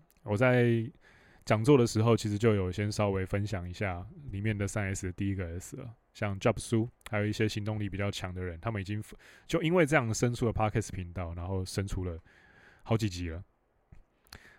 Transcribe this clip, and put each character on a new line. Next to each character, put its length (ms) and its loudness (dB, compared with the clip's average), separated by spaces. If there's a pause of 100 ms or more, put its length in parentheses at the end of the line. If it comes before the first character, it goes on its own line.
(220)
我 140 -2
在 500 4 (600)
讲 180 4
座 140 10
的 80 6
时 160 2
候， 120 6
其 140 0
实 80 0
就 180 4
有 160 0
先 220 -2
稍 160 0
微 160 0
分 220 -2
享 200 -6
一 60 -8
下 340 -4 (240)
里 120 -6
面 140 0
的 120 0
三 160 -4 (100)
S 120 -6
的 80 -4
第 160 -2
一 40 0
个 240 -6
S 200 -12
了， 160 -12 (180)
像 260 -4
Job 200 2
苏， 280 0 (220)
还 80 -4
有 80 0
一 80 0
些 160 2
行 160 -4
动 160 -4
力 80 -4
比 80 -8
较 140 -2
强 240 -8
的 80 -6
人， 180 -8
他 100 -4
们 120 -4
已 20 -6
经 180 -4 (440)
就 160 0
因 120 2
为 120 6
这 100 4
样 160 2
生 220 0
出 100 -2
了 80 2
Podcast 400 0
频 220 -8
道， 180 -6
然 160 -8
后 160 -2
生 220 -4
出 180 -4
了 160 -6 (640)
好 160 0
几 100 0
集 220 -6
了。 120 -10 (1160)